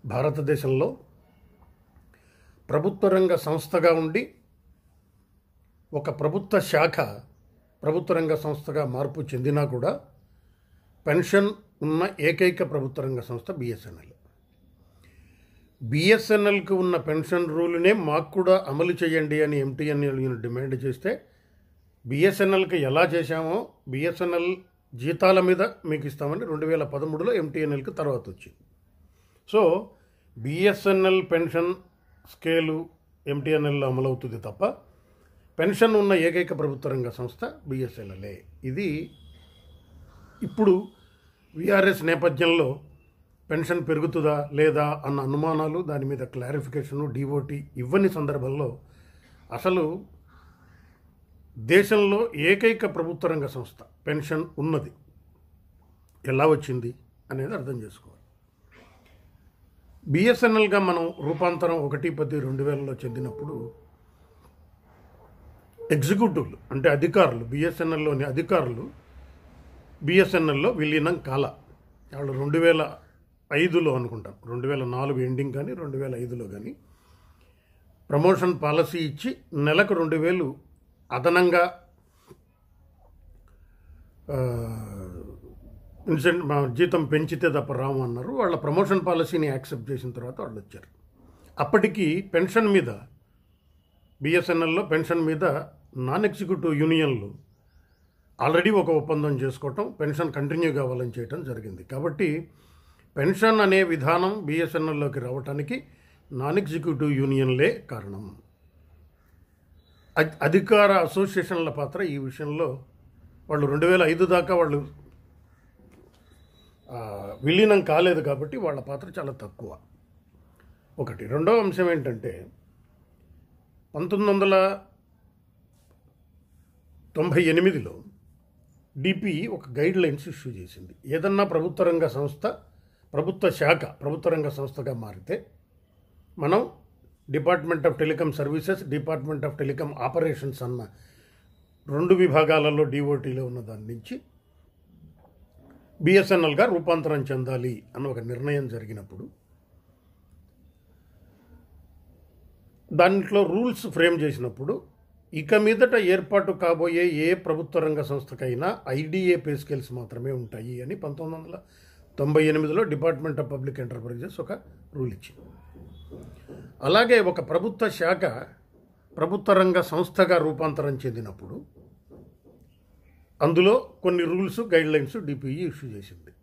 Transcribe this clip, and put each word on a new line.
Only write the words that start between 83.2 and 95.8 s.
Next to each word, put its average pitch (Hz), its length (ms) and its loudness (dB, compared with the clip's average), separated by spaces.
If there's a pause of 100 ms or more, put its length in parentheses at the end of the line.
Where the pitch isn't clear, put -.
ఆ, 143 60 -4 (1700)
ఇన్సెంట్-, 165 360 2
మా 143 220 2
జీతం 165 380 2
పెంచితే 156 440 0
తప్ప 139 240 0
రాము 131 320 -2
అన్నారు. 123 260 -6
వాళ్ళ 208 260 0
ప్రమోషన్ 175 500 2
పాలసీని 165 400 0
యాక్సెప్ట్ 131 440 -6
చేసిన 127 200 -6
తర్వాత 120 300 -12
వాళ్ళు 110 200 -10
వచ్చారు. - 280 -20 (680)
అప్పటికి 170 640 2
పెన్షన్ 190 480 2
మీద, 175 220 4 (1300)
బిఎస్ఎన్ఎల్లో 165 600 2
పెన్షన్ 160 380 0
మీద 156 240 0 (520)